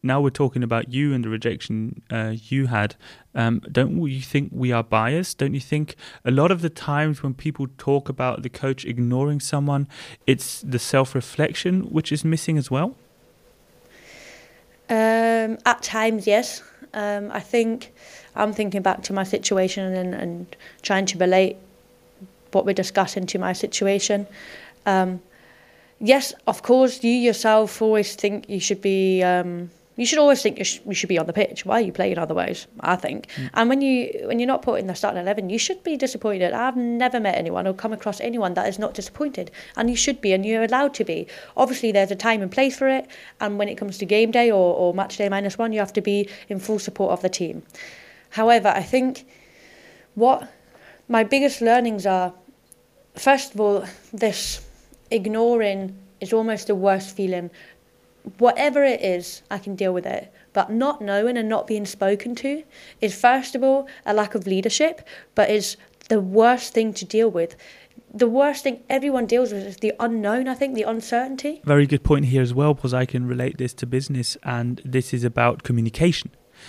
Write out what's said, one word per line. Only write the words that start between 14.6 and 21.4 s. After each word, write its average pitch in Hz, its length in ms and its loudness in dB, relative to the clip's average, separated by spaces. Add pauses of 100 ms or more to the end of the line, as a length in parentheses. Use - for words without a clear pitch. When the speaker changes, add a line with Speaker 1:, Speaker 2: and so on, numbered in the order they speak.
Speaker 2:
Um, 226 800 2
at - 160 2
times, 220 460 -2
yes. 220 340 2 (320)
Um, 208 400 -6
I 190 80 -6
think 233 500 -2 (440)
I'm 214 180 0
thinking 202 280 -2
back 190 220 0
to - 100 -8
my 190 100 -2
situation 190 720 -2
and, 185 200 -4
and 175 420 -10 (280)
trying 190 240 0
to 190 100 -6
relate 185 400 4 (920)